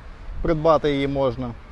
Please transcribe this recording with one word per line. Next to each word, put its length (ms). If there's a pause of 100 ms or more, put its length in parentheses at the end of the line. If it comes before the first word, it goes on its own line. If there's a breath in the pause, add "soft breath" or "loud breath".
(420)
Придбати 500
її 160
можна 460 (180)